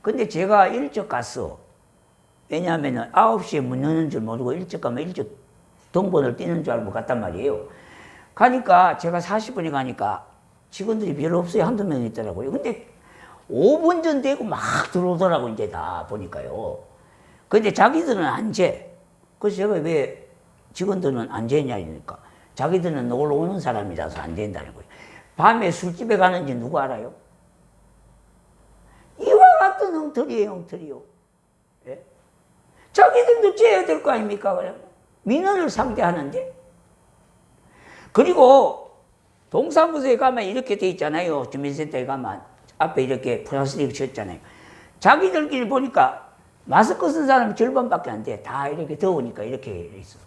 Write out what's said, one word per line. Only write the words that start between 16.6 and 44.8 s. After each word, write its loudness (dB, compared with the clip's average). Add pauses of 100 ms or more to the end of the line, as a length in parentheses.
근데 2
자기들은 2
안 -2
재. -2 (460)
그래서 -2
제가 0
"왜 -2 (440)
직원들은 -2
안 -6
재냐?" -2
이러니까 -14 (360)
자기들은 -2
놀러 0
오는 -4
사람이라서 -6
안 -10
된다는 -8
거예요. -20 (480)
밤에 2
술집에 -4
가는지 0
누구 -4
알아요? -6 (2000)
이와 8
같은 2
엉터리예요, -2
엉터리요. -14 (840)
예? -16 (880)
자기들도 6
째야 6
될 -2
거 0
아닙니까? -2
그냥 -6 (460)
민원을 0
상대하는데. -2 (1600)
그리고 6 (600)
동사무소에 2
가면 0
이렇게 -4
돼 0
있잖아요. -2
주민센터에 -6
가면 -8 (360)
앞에 0
이렇게 -2
플라스틱 -4
쳤잖아요. -8 (580)